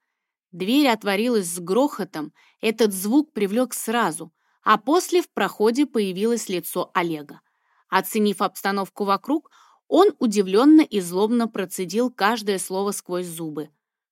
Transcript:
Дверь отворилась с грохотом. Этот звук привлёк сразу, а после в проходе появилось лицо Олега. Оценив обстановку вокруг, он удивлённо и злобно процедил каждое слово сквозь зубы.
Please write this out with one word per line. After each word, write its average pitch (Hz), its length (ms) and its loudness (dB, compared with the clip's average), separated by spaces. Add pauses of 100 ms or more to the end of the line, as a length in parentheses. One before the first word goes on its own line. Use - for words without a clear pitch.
(500)
Дверь 233 380 2
отворилась 214 580 0
с 170 140 -8
грохотом. 180 720 -4 (280)
Этот 220 320 0
звук 208 400 0
привлёк 226 400 -2
сразу, 170 600 -4 (320)
а 208 140 4
после 339 440 0
в - 80 -8
проходе 226 560 0
появилось 214 600 -2
лицо 180 440 -6
Олега. 165 480 -4 (480)
Оценив 208 540 0
обстановку 196 640 -4
вокруг, 196 460 -2 (360)
он 370 320 6
удивлённо 226 640 6
и 208 180 -2
злобно 214 460 0
процедил 196 640 -4
каждое 208 480 -2
слово 190 320 -4
сквозь 180 360 -6
зубы. 156 440 -10 (420)